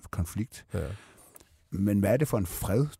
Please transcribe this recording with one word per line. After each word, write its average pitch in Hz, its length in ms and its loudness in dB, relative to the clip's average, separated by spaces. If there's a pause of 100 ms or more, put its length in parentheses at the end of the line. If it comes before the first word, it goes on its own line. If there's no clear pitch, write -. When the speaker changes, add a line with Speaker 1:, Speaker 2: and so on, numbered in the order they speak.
(120)
Speaker 1:
konflikt. - 600 -4
Speaker 2:
Ja. 95 60 -2 (920)
Speaker 1:
Men 101 260 2
hvad 98 140 4
er 127 40 6
det 151 100 4
for - 100 0
en 98 80 0
fred, 107 400 0 (140)